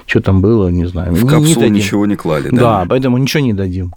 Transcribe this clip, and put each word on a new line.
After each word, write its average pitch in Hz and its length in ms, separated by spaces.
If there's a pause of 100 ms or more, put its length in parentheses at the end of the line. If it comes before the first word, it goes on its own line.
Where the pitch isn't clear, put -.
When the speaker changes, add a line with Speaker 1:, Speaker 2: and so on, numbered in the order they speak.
Speaker 1:
чё 117 140
там 95 200
было, 101 280
не 87 180
знаем». 87 280
Speaker 2:
В 104 100
Speaker 1:
Не, - 0
не 131 40
Speaker 2:
капсулу 151 320
Speaker 1:
дадим. 110 140
Speaker 2:
ничего 104 320
не 101 100
клали, 76 340
да? 120 100
Speaker 1:
Да, 107 280
поэтому 127 300
ничего 139 240
не 120 100
дадим. 92 440